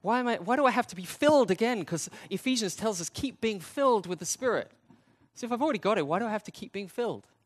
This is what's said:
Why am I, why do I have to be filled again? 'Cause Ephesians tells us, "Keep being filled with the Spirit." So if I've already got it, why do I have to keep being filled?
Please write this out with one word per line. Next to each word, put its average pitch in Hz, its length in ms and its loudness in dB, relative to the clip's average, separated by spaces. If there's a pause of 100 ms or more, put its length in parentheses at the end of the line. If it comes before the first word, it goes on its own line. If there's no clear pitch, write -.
Why 175 180 0
am 247 80 -2
I, - 120 0
why 208 180 0
do 285 100 4
I 247 60 6
have 240 160 0
to 180 80 -14
be 180 80 -10
filled 277 480 4
again? 226 320 0
'Cause - 260 -6 (180)
Ephesians 220 460 -2
tells 202 260 -4
us, 165 80 -6
"Keep - 320 -6
being 214 200 -2
filled 226 480 2
with 175 100 -4
the 175 80 -10
Spirit." 220 460 -2 (640)
So - 120 -10
if 226 60 -4
I've 240 100 -2
already 294 160 0
got 208 180 2
it, 151 120 0
why 165 100 0
do 233 80 -2
I 220 40 -4
have 208 120 -4
to - 80 -14
keep - 220 -14
being 196 160 -8
filled? 196 400 -6 (180)